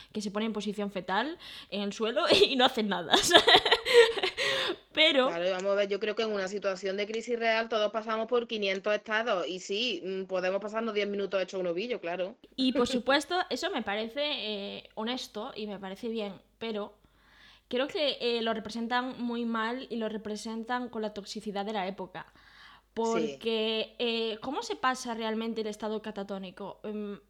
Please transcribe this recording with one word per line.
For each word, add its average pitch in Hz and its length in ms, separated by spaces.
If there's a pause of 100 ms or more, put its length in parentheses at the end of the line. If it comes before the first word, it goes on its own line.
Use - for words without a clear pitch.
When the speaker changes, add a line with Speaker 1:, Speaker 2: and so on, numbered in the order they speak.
(120)
Speaker 1:
que 214 100
se 202 100
pone 208 160
en 226 60
posición 202 380
fetal 202 460 (320)
en 208 120
el 202 120
suelo 247 320
<laughs> 381 260
y 269 60
no 247 80
hace 220 180
nada, 180 320
<laughs> 453 1160 (600)
Pero 294 340
Speaker 2:
Claro, 175 240
vamos 190 200
a 196 40
ver, 202 140
yo 196 100
creo 208 160
que 226 80
en 220 80
una 196 160
situación 190 500
de 208 100
crisis 226 320
real 226 300
todos 214 220
pasamos 220 360
por 240 200
quinientos 202 460
estados 214 540
y 180 120
sí, 208 460
mm, 190 200
podemos 185 360
pasarnos 214 320
diez 202 140
minutos 202 340
hechos 185 180
un 180 80
ovillo, 196 320
claro. 180 360 (200)
Speaker 1:
Y, 262 180
por 247 140
Speaker 2:
<laughs> 254 160
Speaker 1:
supuesto, 294 320 (140)
eso 262 220
me 285 100
parece, 220 420
eh, 208 720
honesto 233 600
y 214 120
me 196 120
parece 196 300
bien, 208 240 (260)
pero 214 340 (760)
creo 254 200
que, 294 340
eh, 240 220
lo 226 100
representan 233 680
muy 240 240
mal 226 440
y - 60
lo 220 140
representan 220 800
con 226 120
la 208 120
toxicidad 202 520
de 220 80
la 185 140
época. 185 460
Speaker 2:
Sí. - 600
Speaker 1:
Porque, 220 1040
eh, 226 440
¿cómo 285 200
se 427 140
pasa 254 400
realmente 220 460
el 214 60
estado 214 360
catatónico? 196 800
Em, 208 360 (100)